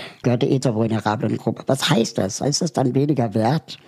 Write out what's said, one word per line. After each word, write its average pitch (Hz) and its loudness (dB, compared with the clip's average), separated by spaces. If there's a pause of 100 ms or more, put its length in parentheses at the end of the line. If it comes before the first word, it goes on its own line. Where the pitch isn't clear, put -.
(220)
gehörte 123 2
eh 135 2
zur 127 0
vulnerablen 110 0
Gruppe." - -4
Was - 0
heißt - 0
das? 95 -2
Ist 139 0
das 175 -2
dann 131 2
weniger 131 2
wert? 117 0